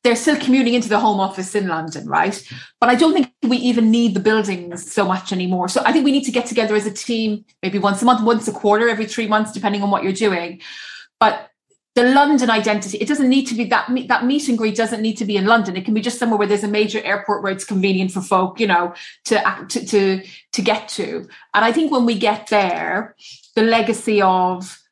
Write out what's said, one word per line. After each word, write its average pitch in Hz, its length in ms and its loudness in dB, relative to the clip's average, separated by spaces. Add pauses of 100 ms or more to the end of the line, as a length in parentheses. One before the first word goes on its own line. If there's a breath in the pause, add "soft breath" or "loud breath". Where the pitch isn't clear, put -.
they're 240 120 4
still 294 240 0
commuting 247 360 2
into 220 160 0
the 208 100 4
Home 214 180 2
Office 190 360 -4
in 202 120 -2
London, 160 400 -6
right? 160 400 -2 (320 loud breath)
But 240 120 4
I 247 40 6
don't 320 200 4
think 294 180 0 (100)
we 247 140 2
even 233 340 2
need 233 220 4
the 190 80 -2
buildings 190 720 -2
so 202 140 0
much 185 260 -4
anymore. 185 380 -2
So 254 120 0
I 247 100 2
think 302 120 2
we 277 80 4
need 277 120 0
to 247 60 -2
get 240 140 -2
together 214 320 0
as 208 80 0
a 214 80 -4
team, 220 540 -4 (160)
maybe 190 160 -2
once 196 240 0
a - 20 -2
month, 233 180 4
once 226 260 2
a 208 40 -4
quarter, 214 340 2
every 220 200 0
three 214 220 -6
months, 214 220 0
depending 202 320 -4
on 202 80 -2
what 196 120 0
you're 190 100 -2
doing. 185 480 -2 (580 loud breath)
But - 300 2 (460)
the 247 180 4
London 277 380 4
identity, 208 480 -2
it 233 100 -4
doesn't 277 220 2
need 269 160 2
to 233 80 -6
be 233 100 -4
that 208 240 -2
me-, 254 180 -4
that 240 200 0
meet 285 240 0
and 226 80 0
greet 214 180 -2
doesn't 226 240 -2
need 220 160 -2
to 233 80 -4
be 202 140 -2
in 190 80 0
London. 196 320 2
It 185 80 -8
can 214 80 -2
be 214 80 0
just 233 160 -6
somewhere 226 200 0
where 208 80 2
there's 202 160 0
a 214 60 -4
major 214 340 0
airport 202 400 -2
where 196 80 -2
it's 190 140 -8
convenient 190 480 0
for 190 80 -4
folk, 185 400 0
you 226 60 2
know, 175 260 0 (320 loud breath)
to, - 460 0
to, 240 160 -6
to, 190 360 2 (300 loud breath)
to 196 100 -4
get 214 280 0
to. 160 360 -8 (280 loud breath)
And 220 100 4
I 226 80 4
think 311 180 2
when 247 140 2
we 233 140 2
get 214 300 0
there, 180 680 -2 (380 loud breath)
the 220 80 2
legacy 226 580 2
of 185 580 0 (140)